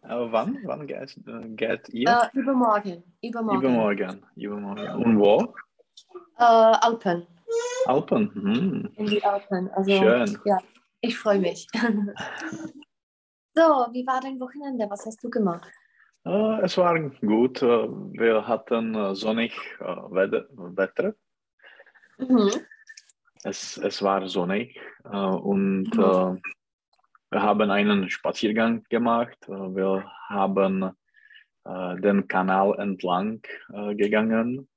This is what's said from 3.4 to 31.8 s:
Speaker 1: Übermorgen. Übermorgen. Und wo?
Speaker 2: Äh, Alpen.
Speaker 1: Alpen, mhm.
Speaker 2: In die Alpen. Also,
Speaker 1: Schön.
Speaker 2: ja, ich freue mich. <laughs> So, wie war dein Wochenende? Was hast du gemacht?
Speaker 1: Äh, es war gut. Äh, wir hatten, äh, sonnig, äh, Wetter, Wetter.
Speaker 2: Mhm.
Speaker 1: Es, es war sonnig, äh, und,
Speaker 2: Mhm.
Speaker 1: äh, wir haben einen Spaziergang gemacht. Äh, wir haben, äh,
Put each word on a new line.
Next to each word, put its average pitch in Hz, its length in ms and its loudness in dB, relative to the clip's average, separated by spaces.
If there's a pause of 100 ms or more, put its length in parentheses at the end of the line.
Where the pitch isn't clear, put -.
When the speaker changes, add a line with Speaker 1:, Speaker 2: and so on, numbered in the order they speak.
Speaker 1:
Übermorgen. 101 640 0 (100)
Übermorgen. 101 680 -8
Und 113 140 6
wo? 107 360 4 (840)
Speaker 2:
Äh, 240 60 4
Alpen. 226 840 6 (600)
Speaker 1:
Alpen, 131 480 2
mhm. 190 640 -2
Speaker 2:
In 214 100 -6
die 208 180 0
Alpen. 202 460 -2
Also, 196 220 0
Speaker 1:
Schön. 208 520 4
Speaker 2:
ja, 202 140 2 (420)
ich 233 180 -4
freue 202 200 2
mich. - 340 -2
<laughs> - 40 -6 (1800)
So, 320 60 4 (320)
wie 254 140 -6
war 262 160 0
dein 269 180 -8
Wochenende? 254 480 -6
Was 202 160 -10
hast 226 180 -12
du 240 60 -8
gemacht? 196 420 -2 (540)
Speaker 1:
Äh, 214 380 0
es 185 160 0
war 175 200 4 (220)
gut. 113 400 2
Äh, 131 60 2
wir 110 840 2
hatten, 113 460 -2
äh, 101 200 -2
sonnig, 110 380 -2 (260)
äh, - 60 -14
Wetter, 95 600 -2 (280)
Wetter. 120 400 -2 (1040)
Speaker 2:
Mhm. 254 320 2 (960)
Speaker 1:
Es, - 320 -10
es - 260 -4
war 98 240 0
sonnig, 95 540 -4 (240)
äh, - 40 -18 (100)
und, 98 760 0
Speaker 2:
Mhm. 151 80 4
Speaker 1:
äh, 92 380 4 (880)
wir 101 120 -2
haben 104 280 2
einen 101 380 2
Spaziergang 113 800 -2
gemacht. 117 480 0 (120)
Äh, 98 40 -10 (240)
wir 95 340 0 (200)
haben, 95 640 0 (760)
äh, 90 340 -8